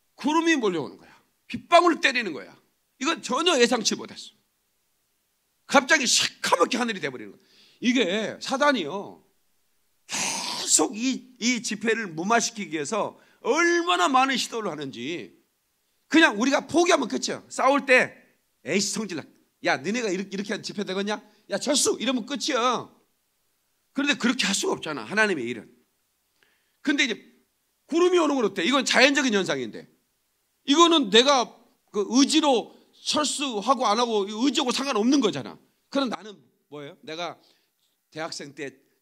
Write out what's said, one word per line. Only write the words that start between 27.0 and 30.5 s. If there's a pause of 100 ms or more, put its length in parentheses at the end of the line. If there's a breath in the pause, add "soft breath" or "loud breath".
이제 (520)
구름이
오는
건
어때?
이건
자연적인
현상인데. (760)